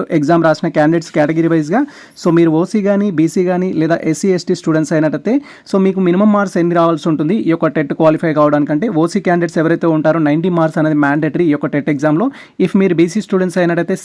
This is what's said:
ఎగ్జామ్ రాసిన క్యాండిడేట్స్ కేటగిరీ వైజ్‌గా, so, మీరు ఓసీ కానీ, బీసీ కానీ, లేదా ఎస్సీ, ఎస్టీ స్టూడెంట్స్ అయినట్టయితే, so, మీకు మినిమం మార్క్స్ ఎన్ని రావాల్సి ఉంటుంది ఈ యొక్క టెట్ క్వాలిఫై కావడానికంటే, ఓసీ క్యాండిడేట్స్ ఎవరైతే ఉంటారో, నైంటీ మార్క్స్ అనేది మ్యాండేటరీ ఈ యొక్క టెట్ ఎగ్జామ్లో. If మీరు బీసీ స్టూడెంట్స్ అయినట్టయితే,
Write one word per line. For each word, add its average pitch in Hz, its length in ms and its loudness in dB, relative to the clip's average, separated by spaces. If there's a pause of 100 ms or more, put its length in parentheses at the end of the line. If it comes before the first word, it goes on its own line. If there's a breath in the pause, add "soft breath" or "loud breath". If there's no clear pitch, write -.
(180)
ఎగ్జామ్ 160 280 2
రాసిన 156 300 0
క్యాండిడేట్స్ 165 400 0
కేటగిరీ 160 380 0
వైజ్‌గా, 165 260 0 (420 loud breath)
so, - 140 -2
మీరు 165 240 4
ఓసీ 185 260 -2
కానీ, 202 220 0 (100)
బీసీ 160 300 0
కానీ, 180 220 -2 (100)
లేదా 165 160 0 (160)
ఎస్సీ, 190 240 -2
ఎస్టీ 180 240 -2
స్టూడెంట్స్ 160 360 -2
అయినట్టయితే, 151 380 0 (360 loud breath)
so, - 60 -2 (100)
మీకు 190 200 0
మినిమం 190 300 2
మార్క్స్ 202 260 -2
ఎన్ని 175 160 0
రావాల్సి 165 340 0
ఉంటుంది 151 240 0 (120)
ఈ - 60 2
యొక్క 165 140 0 (100)
టెట్ 147 220 -2
క్వాలిఫై 156 380 2
కావడానికంటే, 147 500 0 (140)
ఓసీ 170 240 0
క్యాండిడేట్స్ 175 360 0
ఎవరైతే 165 340 0
ఉంటారో, 156 320 0
నైంటీ 165 320 0
మార్క్స్ 160 220 0
అనేది 156 240 2
మ్యాండేటరీ 151 440 0
ఈ - 60 2
యొక్క 147 180 -4
టెట్ 143 200 -2
ఎగ్జామ్లో. 151 340 0 (380 loud breath)
If 180 60 -4 (120)
మీరు 180 180 2
బీసీ 180 260 0
స్టూడెంట్స్ 185 360 -2
అయినట్టయితే, 170 420 -2